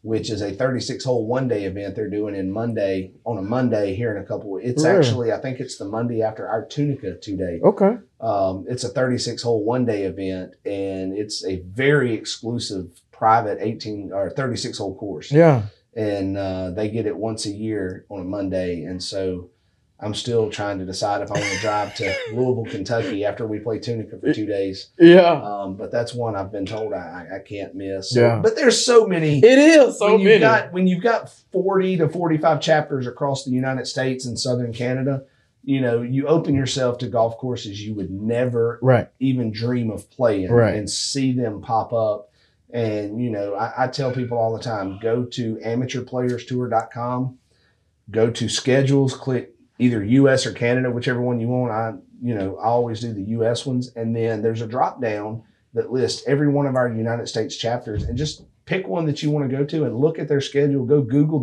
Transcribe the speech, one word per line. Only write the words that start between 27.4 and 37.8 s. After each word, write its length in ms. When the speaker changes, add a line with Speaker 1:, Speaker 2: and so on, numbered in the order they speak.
Speaker 1:
can't 340
miss. 360
So, 100
Speaker 2:
Yeah. 200
Speaker 1:
but 140
there's 320
so 220
many. 320
Speaker 2:
It 180
is 400
so 140
Speaker 1:
When 80
you've 80
Speaker 2:
many. 120
Speaker 1:
got, 320
when 140
you've 160
got 280
forty 460
to 120
forty-five 520
chapters 480
across 360
the 60
United 380
States 360
and 140
Southern 340
Canada, 520
you 160
know, 220
you 260
open 260
yourself 440
to 100
golf 300
courses 460